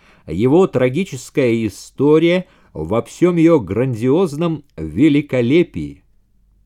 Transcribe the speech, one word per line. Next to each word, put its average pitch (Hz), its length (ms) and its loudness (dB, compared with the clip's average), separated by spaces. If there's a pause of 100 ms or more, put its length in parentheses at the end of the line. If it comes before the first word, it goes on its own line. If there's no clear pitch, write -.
(280)
его 131 400 2
трагическая 127 960 -2
история 160 800 0 (260)
во 85 300 -4
всем 175 340 -2
ее 165 240 4
грандиозном 135 1040 -2 (140)
великолепии. 131 1300 -2 (640)